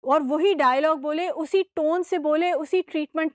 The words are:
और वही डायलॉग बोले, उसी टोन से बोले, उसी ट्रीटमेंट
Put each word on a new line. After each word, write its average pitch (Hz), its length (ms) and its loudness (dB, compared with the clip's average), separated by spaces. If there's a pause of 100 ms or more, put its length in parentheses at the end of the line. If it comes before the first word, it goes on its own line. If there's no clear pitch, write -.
और 302 180 2
वही 302 320 2
डायलॉग 285 460 2
बोले, 311 280 -4
उसी 320 340 -2
टोन 330 400 -2
से 359 160 -2
बोले, 311 340 0
उसी 320 300 0
ट्रीटमेंट 320 520 -6